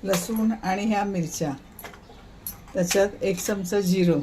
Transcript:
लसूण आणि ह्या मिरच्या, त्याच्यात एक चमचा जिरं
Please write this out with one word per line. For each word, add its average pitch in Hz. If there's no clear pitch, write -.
लसूण 220
आणि 190
ह्या 208
मिरच्या, 165
त्याच्यात 196
एक 190
चमचा 202
जिरं 180